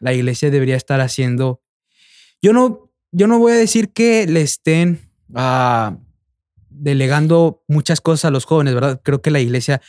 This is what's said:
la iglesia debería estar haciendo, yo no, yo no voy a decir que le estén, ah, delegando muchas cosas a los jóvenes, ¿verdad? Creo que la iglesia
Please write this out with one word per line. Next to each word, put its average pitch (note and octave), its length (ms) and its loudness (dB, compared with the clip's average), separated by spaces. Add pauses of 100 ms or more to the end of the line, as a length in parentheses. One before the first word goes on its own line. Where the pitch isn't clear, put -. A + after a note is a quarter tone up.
la B2+ 120 -4
iglesia B2 380 -2
debería C3+ 260 0
estar C3+ 240 -2
haciendo, B2+ 640 -4 (800)
yo G3+ 100 4
no, A#3+ 380 0 (220)
yo F#3 160 2
no A#3 100 4
voy A#3 140 4
a A#3 40 4
decir A3+ 380 0
que A3+ 320 2
le E3 160 0
estén, E3 580 0 (340)
ah, B2 640 -2 (720)
delegando D3 1000 0
muchas D3+ 320 0
cosas E3 260 -2
a D#3 40 2
los C3+ 140 -2
jóvenes, C#3+ 300 0
¿verdad? C3 300 -4
Creo C#3+ 160 -2
que D#3 100 -2
la D3 100 0
iglesia B2 480 -2